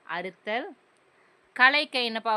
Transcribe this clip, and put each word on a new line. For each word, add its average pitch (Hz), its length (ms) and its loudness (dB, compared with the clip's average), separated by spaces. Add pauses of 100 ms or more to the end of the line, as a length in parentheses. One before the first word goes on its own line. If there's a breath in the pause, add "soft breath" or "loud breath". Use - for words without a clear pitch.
(180)
அறுத்தல், 208 500 -8 (920 soft breath)
களைக்கு 277 480 4
என்னப்பா 220 280 -2